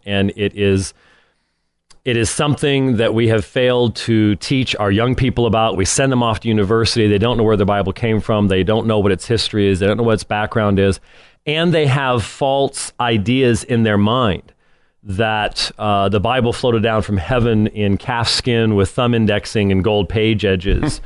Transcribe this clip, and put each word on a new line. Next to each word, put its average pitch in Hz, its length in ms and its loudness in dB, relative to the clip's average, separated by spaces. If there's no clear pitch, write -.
and 98 320 0
it 101 180 -4
is, 98 380 0
it 123 120 0
is 113 120 0
something 139 680 0
that 110 180 0
we 113 140 2
have 110 160 2
failed 123 520 0
to 107 400 2
teach - 400 -2
our 104 140 0
young 117 240 2
people 120 320 0
about. 113 300 0
We 92 80 0
send 135 280 0
them 123 100 0
off 110 180 -2
to 117 80 -6
university. 107 600 2
They 104 100 4
don't 117 200 0
know 113 60 2
where 110 120 2
the 98 80 2
Bible 98 280 0
came 110 280 -2
from. 104 280 0
They 95 160 2
don't 107 220 0
know 110 120 2
what 104 140 2
its - 140 -4
history 104 420 0
is. 95 100 2
They 98 80 0
don't 104 100 0
know 117 60 -2
what 110 120 2
its - 100 -4
background 104 540 -2
is. 98 200 2
And 160 260 0
they 156 140 2
have 127 360 0
false 139 800 -2
ideas 120 640 0
in 117 200 0
their 104 140 2
mind 107 540 0
that, 107 760 -2
uh, 101 300 0
the 101 120 0
Bible 117 320 -2
floated 113 300 -2
down 110 200 0
from 104 140 -4
heaven 110 520 0
in 101 280 -2
calf 117 320 -4
skin 113 480 0
with 98 140 2
thumb 120 240 0
indexing 104 580 0
and 95 100 2
gold 104 260 0
page 110 360 0
edges. 95 600 0